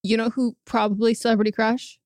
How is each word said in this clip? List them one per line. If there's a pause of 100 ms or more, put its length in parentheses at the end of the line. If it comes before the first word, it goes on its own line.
you
know
who
probably
celebrity
crush?